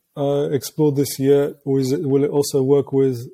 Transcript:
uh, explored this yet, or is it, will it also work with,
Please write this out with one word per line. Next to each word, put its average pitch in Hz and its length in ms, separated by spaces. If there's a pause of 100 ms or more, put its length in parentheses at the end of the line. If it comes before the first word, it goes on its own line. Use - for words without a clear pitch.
(180)
uh, 143 340
explored 147 440
this 143 220
yet, 143 360 (100)
or 135 160
is 131 120
it, 143 140
will 139 180
it 143 60
also 143 320
work 139 300
with, 131 420